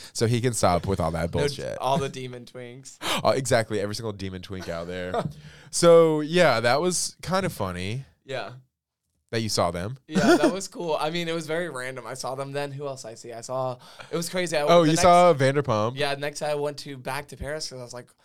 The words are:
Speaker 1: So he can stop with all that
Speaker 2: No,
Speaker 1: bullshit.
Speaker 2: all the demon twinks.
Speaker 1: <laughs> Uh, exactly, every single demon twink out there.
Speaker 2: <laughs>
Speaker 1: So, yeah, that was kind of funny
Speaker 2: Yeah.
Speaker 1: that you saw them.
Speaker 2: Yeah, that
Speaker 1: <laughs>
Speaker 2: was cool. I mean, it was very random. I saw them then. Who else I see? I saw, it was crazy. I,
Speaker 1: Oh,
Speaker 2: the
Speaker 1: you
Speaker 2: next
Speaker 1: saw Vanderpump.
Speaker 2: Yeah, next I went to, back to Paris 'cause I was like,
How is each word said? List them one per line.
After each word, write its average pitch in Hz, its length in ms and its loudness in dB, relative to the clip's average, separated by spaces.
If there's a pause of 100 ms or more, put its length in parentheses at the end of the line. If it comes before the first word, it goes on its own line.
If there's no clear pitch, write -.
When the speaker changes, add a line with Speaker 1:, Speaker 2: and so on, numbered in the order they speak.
(120)
Speaker 1:
So 117 140 0
he 117 160 2
can 123 100 0
stop 90 340 2
with 95 140 -2
all 82 120 0
that 82 220 -4
Speaker 2:
No, - 60 0
Speaker 1:
bullshit. 135 380 -4
Speaker 2:
all 131 180 0
the 139 140 -2
demon 127 340 -12
twinks. 123 560 -18
Speaker 1:
<laughs> - 240 -4
Uh, - 60 4
exactly, 120 500 0
every 104 140 -4
single 113 180 -6
demon 95 300 -8
twink 92 260 -12
out 85 180 -8
there. 90 260 -8 (160)
Speaker 2:
<laughs> - 60 -12 (400)
Speaker 1:
So, 165 460 8
yeah, 151 400 4
that 123 220 4
was - 400 -2
kind 185 240 -2
of - 80 -4
funny 95 500 -6 (220)
Speaker 2:
Yeah. 120 240 -8 (800)
Speaker 1:
that 117 100 -2
you 113 80 -2
saw 98 220 0
them. 90 260 -6 (100)
Speaker 2:
Yeah, 220 300 4
that 247 160 0
Speaker 1:
<laughs> - 0 -
Speaker 2:
was 190 160 -8
cool. 156 320 -4
I 151 80 -2
mean, 170 200 -4
it 165 60 -4
was 165 120 -8
very 165 240 -4
random. 127 360 -10
I 117 60 -10
saw 131 220 -8
them 139 180 -8
then. 143 200 -6
Who 143 140 -10
else 131 200 -10
I 95 80 -14
see? 117 180 -16
I 113 80 -14
saw, 127 380 -4 (320)
it 151 80 -4
was 170 100 -4
crazy. 180 300 -4
I, 147 60 0
Speaker 1:
Oh, 170 180 8
Speaker 2:
the 156 80 6
Speaker 1:
you - 20 4
Speaker 2:
next 165 80 4
Speaker 1:
saw 175 320 8
Vanderpump. 131 640 2
Speaker 2:
Yeah, 143 200 0
next 143 260 -6
I 151 140 -2
went 143 240 -4
to, 139 180 -12
back 139 300 -8
to 123 100 -18
Paris 151 320 -8
'cause 131 100 -14
I - 20 -14
was 120 120 -16
like, 123 140 -16 (160)